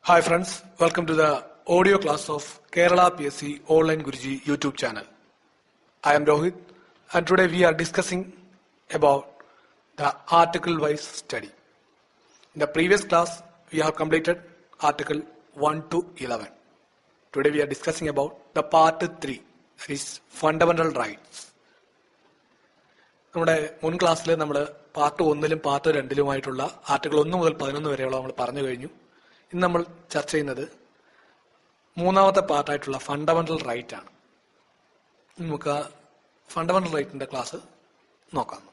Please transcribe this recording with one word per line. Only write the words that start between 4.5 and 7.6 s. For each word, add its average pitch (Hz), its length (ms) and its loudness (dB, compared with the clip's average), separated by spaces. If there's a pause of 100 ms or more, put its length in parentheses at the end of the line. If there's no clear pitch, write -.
channel. 110 280 -6 (1000)
I 147 140 4
am 147 80 0
Rohit 151 280 2 (600)
and 170 120 0
today 185 220 4
we 175 160 2